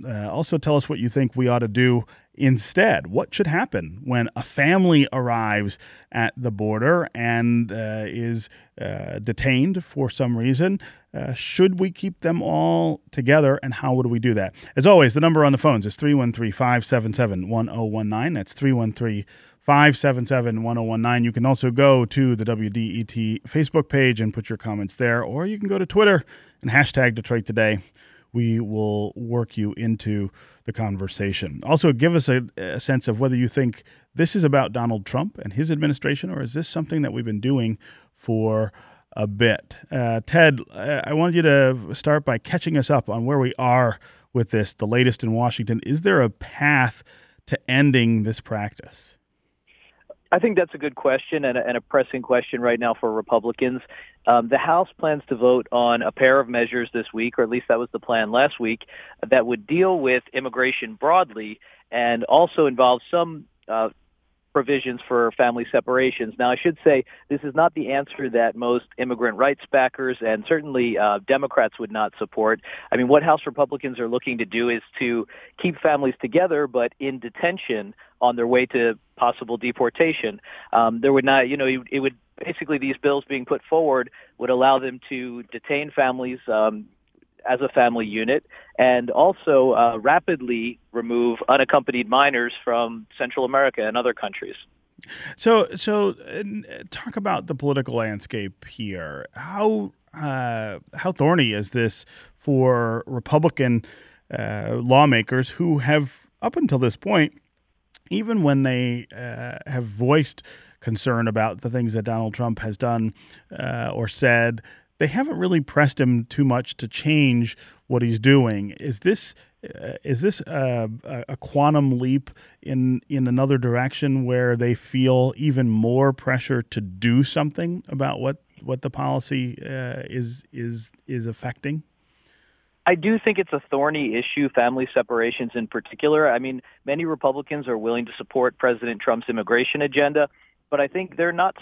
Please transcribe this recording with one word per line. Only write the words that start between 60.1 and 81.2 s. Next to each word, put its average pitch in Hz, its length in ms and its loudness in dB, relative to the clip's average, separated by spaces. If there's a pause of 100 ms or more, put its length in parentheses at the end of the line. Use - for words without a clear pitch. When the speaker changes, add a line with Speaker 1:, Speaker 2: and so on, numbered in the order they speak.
Speaker 2:
immigration 127 640 -4
broadly 117 640 -2 (300)
and 117 340 -2
also 160 420 2
involve 127 340 2 (100)
some, 165 360 -4 (220)
uh, 113 200 -2 (640)
provisions 131 540 -2
for 117 260 2
family 120 380 0
separations. 127 680 0
Now, 123 120 0
I 123 60 0
should 165 260 -2
say 139 220 4 (240)
this 143 140 -4
is 143 120 -10
not 165 200 2
the 131 180 -6
answer 139 380 -6
that 117 260 0
most 120 300 -2 (100)
immigrant 120 400 -2
rights 135 240 0 (100)
backers 131 500 0
and 110 280 -2
certainly, 131 500 0
uh, 104 280 2
Democrats 135 520 0
would 107 140 -10
not 107 260 -4
support. 110 420 0 (300)
I - 60 2
mean, 123 120 2
what 147 140 6
House 156 240 2
Republicans 135 540 -4
are 117 80 -4
looking 120 300 -4
to 113 60 -4
do 113 240 -2
is 117 140 -2 (160)
to 120 300 -2 (300)
keep 175 200 -2
families 143 420 0
together, 147 460 0
but 120 320 -2
in 135 200 -6
detention 117 760 -6 (260)
on 123 160 4
their 117 120 0
way 127 180 4
to 117 320 0 (180)
possible 120 420 -2
deportation. 123 800 -2 (320)
Um, 117 300 2
there 139 100 4
would 135 140 4